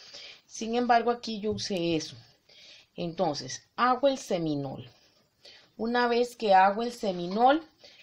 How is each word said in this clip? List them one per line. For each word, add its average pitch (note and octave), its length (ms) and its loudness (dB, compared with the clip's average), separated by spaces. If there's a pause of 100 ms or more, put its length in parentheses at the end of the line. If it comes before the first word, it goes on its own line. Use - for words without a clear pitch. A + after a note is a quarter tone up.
(460)
Sin A3+ 300 -8
embargo, A#3+ 360 2
aquí A3+ 280 -6
yo G#3 120 -4
usé E3+ 440 -2
eso. D#3 200 -4 (800)
Entonces, E3 680 -6 (120)
hago B3 320 2
el C4+ 120 0
seminol. D3+ 680 -4 (880)
Una A#3+ 320 0
vez A#3+ 280 0
que G#3 180 2
hago G3+ 300 6
el A#3+ 100 -6
seminol, G#3 680 2 (400)